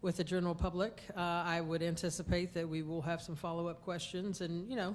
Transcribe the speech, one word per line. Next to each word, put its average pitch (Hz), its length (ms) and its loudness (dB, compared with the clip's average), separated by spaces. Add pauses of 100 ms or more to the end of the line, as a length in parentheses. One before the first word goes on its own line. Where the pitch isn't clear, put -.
with 180 160 2
the 180 60 4
general 175 300 2
public. 180 460 0 (160)
Uh, 175 40 -2 (260)
I 170 160 2
would 160 200 2
anticipate 175 680 2
that 165 160 0
we 156 140 0
will 160 180 -2
have 165 220 0
some 170 120 -6
follow-up 170 480 -2
questions 180 600 -4
and, 170 260 -2
you 254 80 -4
know, 196 180 0